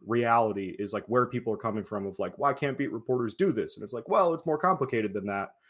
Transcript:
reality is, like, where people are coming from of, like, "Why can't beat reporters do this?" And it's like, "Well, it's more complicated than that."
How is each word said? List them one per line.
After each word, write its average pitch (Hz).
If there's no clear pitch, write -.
reality 110
is, 101
like, 101
where 123
people 120
are 98
coming 107
from 101
of, 95
like, 185
"Why 139
can't 135
beat 139
reporters 117
do 190
this?" 107
And 104
it's 104
like, 113
"Well, 185
it's 165
more 151
complicated 127
than 98
that." 98